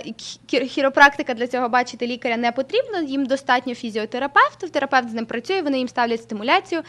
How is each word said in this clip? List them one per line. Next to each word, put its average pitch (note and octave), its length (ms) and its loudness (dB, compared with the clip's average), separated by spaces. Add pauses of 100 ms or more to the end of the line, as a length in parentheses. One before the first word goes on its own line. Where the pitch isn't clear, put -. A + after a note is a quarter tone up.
(480)
хі-, C4+ 200 0
хіропрактика C#4+ 640 4
для A#3+ 140 -4
цього, B3 220 -2
бачити B3 380 0
лікаря A#3+ 300 -4
не A#3+ 140 0
потрібно, F#4+ 500 -2
їм C#4 240 -2
достатньо B3+ 500 0
фізіотерапевта, B3 920 0
терапевт C#4 420 0
з A3 40 -10
ним A3+ 120 -4
працює, A#3+ 360 -4
вони C#4+ 160 0
їм B3 100 -2
ставлять A#3 340 -2
стимуляцію. D4+ 680 -2